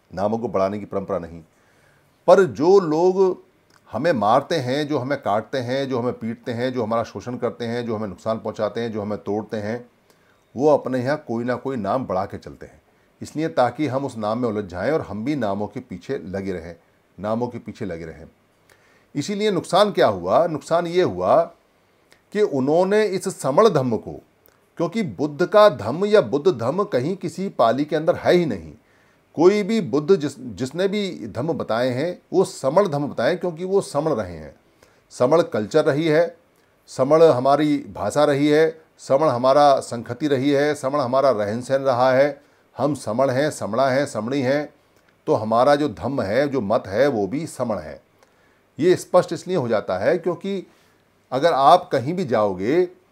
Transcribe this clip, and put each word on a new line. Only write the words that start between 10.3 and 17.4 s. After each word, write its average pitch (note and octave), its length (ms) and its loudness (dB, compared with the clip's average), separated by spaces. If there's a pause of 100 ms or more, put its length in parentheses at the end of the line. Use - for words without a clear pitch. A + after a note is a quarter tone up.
वो C#3 120 2
अपने C3 340 2
यहाँ D3 260 -4
कोई A#2 160 -4
ना B2 100 -2
कोई C3 220 -6
नाम G#2+ 300 -2
बढ़ा F#2+ 180 -2
के G2+ 140 -10
चलते D2 280 -18
हैं, - 160 -20 (400)
इसलिए D3+ 260 -6
ताकि C3 380 0
हम C3+ 180 -4
उस B2 120 -10
नाम A2 220 -2
में B2 100 -2
उलझ G#2 160 -4
जाएं F#2 280 -4
और D#3 80 0
हम G#2 240 -8
भी D3 120 -4
नामों G#2 300 -2
के A#2+ 140 -12
पीछे B2 380 -10
लगे F#2+ 340 -8
रहें, E2+ 240 -12 (440)
नामों A2+ 280 -4